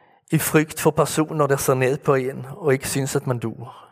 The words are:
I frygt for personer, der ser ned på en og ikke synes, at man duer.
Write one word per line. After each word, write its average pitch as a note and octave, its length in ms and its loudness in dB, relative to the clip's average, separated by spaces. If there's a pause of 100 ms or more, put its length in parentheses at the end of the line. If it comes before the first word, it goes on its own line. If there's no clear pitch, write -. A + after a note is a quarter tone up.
(300)
I D#3+ 80 2
frygt - 420 0
for D#3+ 100 4
personer, D#3 560 0
der C#3 100 2
ser C#3 180 2
ned C3 240 0
på C#3+ 160 2
en C3 300 -4
og C#3 280 -2
ikke C3+ 160 0
synes, C3+ 280 -2
at C3+ 100 -4
man C3 120 -2
duer. A#2 540 -10